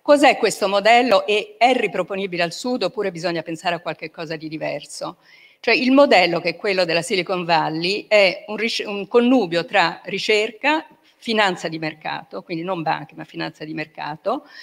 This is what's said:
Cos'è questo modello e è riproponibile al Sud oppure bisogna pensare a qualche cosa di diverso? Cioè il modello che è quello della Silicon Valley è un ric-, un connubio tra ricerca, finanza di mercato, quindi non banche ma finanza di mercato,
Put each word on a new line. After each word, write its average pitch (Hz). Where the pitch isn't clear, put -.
Cos'è 247
questo 208
modello 214
e 208
è 247
riproponibile 190
al 170
Sud 247
oppure 190
bisogna 170
pensare 170
a 160
qualche 160
cosa 160
di 156
diverso? 151
Cioè 226
il 254
modello 190
che 170
è 170
quello 185
della 165
Silicon 180
Valley 165
è 202
un 214
ric-, 226
un 202
connubio 233
tra 170
ricerca, 220
finanza 202
di 160
mercato, 156
quindi 165
non 180
banche 151
ma 160
finanza 160
di 156
mercato, 156